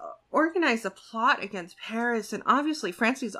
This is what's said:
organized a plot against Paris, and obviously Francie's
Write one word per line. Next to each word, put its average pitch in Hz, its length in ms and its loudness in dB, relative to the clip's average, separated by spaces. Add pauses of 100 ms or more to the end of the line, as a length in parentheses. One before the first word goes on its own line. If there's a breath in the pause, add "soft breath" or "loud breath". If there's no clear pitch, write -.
(300)
organized 311 560 2
a 190 40 -4
plot 233 520 0
against 190 360 -10
Paris, 226 540 -2
and 208 140 -6
obviously 285 460 2
Francie's 226 480 0